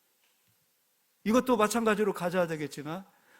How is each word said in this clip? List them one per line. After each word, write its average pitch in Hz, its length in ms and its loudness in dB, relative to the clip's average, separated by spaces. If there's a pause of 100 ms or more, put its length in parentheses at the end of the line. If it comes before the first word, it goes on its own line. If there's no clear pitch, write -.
(1200)
이것도 247 340 2
마찬가지로 208 560 2
가져야 175 340 -2
되겠지만, 151 580 -8 (340)